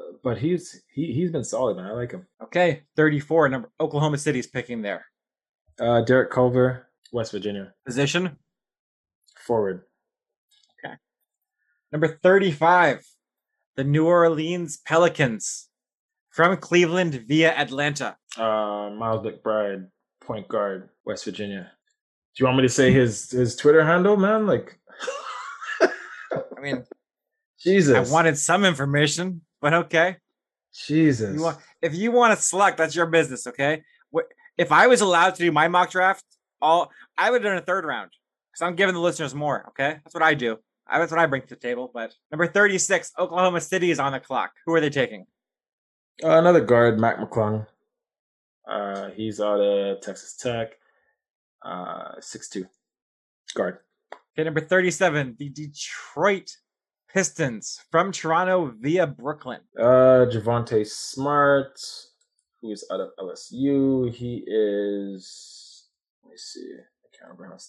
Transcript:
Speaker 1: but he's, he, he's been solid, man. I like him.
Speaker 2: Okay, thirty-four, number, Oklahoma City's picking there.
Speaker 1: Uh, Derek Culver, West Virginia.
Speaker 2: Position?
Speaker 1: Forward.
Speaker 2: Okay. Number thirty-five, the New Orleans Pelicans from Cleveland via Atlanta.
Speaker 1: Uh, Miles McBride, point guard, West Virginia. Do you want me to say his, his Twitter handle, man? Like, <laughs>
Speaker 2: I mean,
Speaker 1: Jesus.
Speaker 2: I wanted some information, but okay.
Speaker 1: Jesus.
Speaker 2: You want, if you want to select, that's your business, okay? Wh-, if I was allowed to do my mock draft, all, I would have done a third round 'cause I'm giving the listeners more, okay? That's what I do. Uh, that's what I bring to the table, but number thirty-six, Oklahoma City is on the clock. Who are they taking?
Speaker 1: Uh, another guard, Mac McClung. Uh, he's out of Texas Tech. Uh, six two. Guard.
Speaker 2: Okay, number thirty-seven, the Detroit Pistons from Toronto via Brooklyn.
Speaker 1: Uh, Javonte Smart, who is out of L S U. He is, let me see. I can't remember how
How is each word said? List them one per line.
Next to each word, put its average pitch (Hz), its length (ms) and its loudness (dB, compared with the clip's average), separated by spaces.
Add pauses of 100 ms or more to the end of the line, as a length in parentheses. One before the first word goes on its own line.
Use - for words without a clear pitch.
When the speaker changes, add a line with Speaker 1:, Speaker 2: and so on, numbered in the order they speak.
(240)
Speaker 1:
but 117 140 -4
he's, 165 440 -4 (100)
he, 156 200 -6
he's 170 180 -2
been 151 140 -6
solid, 110 320 -2
man. 90 100 -12
I 101 60 -12
like 120 180 -8
him. 92 160 -16 (160)
Speaker 2:
Okay, 175 400 0 (140)
thirty-four, 151 520 2
number, 127 220 -6 (100)
Oklahoma 147 380 -2
City's 131 300 -4
picking 120 340 -8
there. 101 240 -8 (760)
Speaker 1:
Uh, 117 220 2
Derek 127 280 4
Culver, 127 580 2 (240)
West 117 180 -6
Virginia. 101 440 -8 (120)
Speaker 2:
Position? 143 500 -2 (1000)
Speaker 1:
Forward. 98 480 -4 (1000)
Speaker 2:
Okay. - 100 -16 (1000)
Number 151 160 0
thirty-five, 175 960 2 (720)
the 135 80 -2
New 151 220 2
Orleans 165 720 2
Pelicans 151 880 0 (600)
from 175 260 2
Cleveland 170 720 0
via 160 280 4
Atlanta. 139 600 -4 (200)
Speaker 1:
Uh, 104 540 -2
Miles 110 340 -4
McBride, 104 640 -4 (320)
point 107 280 -12
guard, 101 420 -6 (140)
West 104 200 -10
Virginia. 98 480 -10 (640)
Do 131 80 -2
you - 20 4
want 127 120 2
me 131 40 4
to 131 60 6
say 127 240 4
his, 123 400 2
his 127 240 0
Twitter 156 280 6
handle, 180 320 4
man? 208 300 2
Like, - 320 -2 (1040)
<laughs> - 20 -
Speaker 2:
I - 800 -6
mean, - 240 -8 (760)
Speaker 1:
Jesus. 147 500 4
Speaker 2:
I 135 40 -6
wanted 160 260 4
some 180 260 2
information, 156 760 0 (200)
but 147 140 2
okay. 170 440 0 (680)
Speaker 1:
Jesus. 143 480 2
Speaker 2:
You 156 80 -4
want, 156 160 -4 (240)
if 165 140 -4
you 226 160 -2
want 233 260 4
to - 60 -12
select, 185 340 2
that's 156 160 0
your 170 120 0
business, 156 420 0
okay? 147 340 -2 (320)
Wh-, 160 160 -4 (260)
if 170 140 0
I 170 160 8
was 247 140 6
allowed 180 340 4
to 175 80 -10
do 170 80 2
my 151 160 2
mock 180 240 2
draft, 185 340 0 (380)
all, 156 300 2 (240)
I 190 120 2
would 240 140 0
have 208 80 -2
done 185 80 -2
a - 80 -12
third 180 180 -4
round 117 280 -8 (420)
'cause 165 100 -8
I'm 180 120 -4
giving 185 180 2
the 170 60 -6
listeners 156 340 -4
more, 147 360 -6
okay? 147 340 -4
That's - 100 -18
what 165 80 -4
I 160 120 4
do. 117 240 -4 (300)
Uh, 143 100 0
that's 160 140 -2
what 165 80 0
I 165 60 4
bring 135 160 -2
to - 60 -20
the 123 80 -20
table, 123 360 -8
but 113 220 -10 (160)
number 160 160 -2
thirty-six, 190 720 0
Oklahoma 175 420 0
City 180 300 -2
is 151 80 0
on 139 140 -2
the 131 80 -8
clock. 117 320 -6 (120)
Who 165 100 -2
are 160 60 4
they 151 100 0
taking? 110 360 -4 (1000)
Speaker 1:
Uh, 160 60 2
another 165 300 8
guard, 117 380 4
Mac 113 200 0
McClung. 107 480 -4 (1000)
Uh, 98 440 -8
he's 107 300 -8
out 104 200 0
of 101 400 0
Texas - 360 -14
Tech. 117 360 -6 (920)
Uh, - 580 -12
six - 280 -18
two. 95 180 -12 (880)
Guard. 185 240 -4 (560)
Speaker 2:
Okay, 156 100 -4
number 156 160 -4
thirty-seven, 156 800 0
the 143 120 -10
Detroit 151 1000 -6 (640)
Pistons 147 680 -4 (100)
from 180 220 2
Toronto 170 680 -2
via 160 260 0
Brooklyn. 135 540 -10 (180)
Speaker 1:
Uh, 127 540 6
Javonte 113 540 -2
Smart, 139 920 0 (840)
who 113 100 -10
is 98 180 -14
out 95 100 -6
of 92 180 -10
L 92 120 -10
S - 200 -18
U. 135 640 0
He 120 320 -10
is, 101 1400 -6 (400)
let - 60 -20
me 180 80 -20
see. - 220 -20 (100)
I - 460 -20
can't - 220 -20
remember 92 160 -20
how - 40 -20 (100)